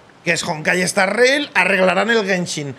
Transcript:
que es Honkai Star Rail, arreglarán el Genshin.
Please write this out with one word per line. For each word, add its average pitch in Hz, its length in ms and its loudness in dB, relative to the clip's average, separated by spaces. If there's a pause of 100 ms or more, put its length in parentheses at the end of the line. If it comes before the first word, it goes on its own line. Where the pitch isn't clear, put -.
(260)
que 170 80 0
es 156 100 -4
Honkai 170 380 -2
Star 190 340 0
Rail, 269 380 2
arreglarán 190 560 2
el 226 160 2
Genshin. 165 540 -4